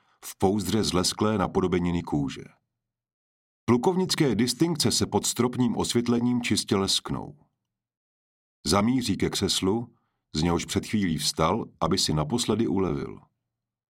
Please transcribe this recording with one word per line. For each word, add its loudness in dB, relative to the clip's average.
v -16
pouzdře 2
zlesklé 0
napodobeniny 0
kůže. -4
Plukovnické 2
distinkce 0
se 0
pod 0
stropním 0
osvětlením 0
čistě 0
lesknou. -2
Zamíří 2
ke 0
křeslu, -2
z 0
něhož 2
před -4
chvílí 0
vstal, 0
aby 2
si 0
naposledy 0
ulevil. -2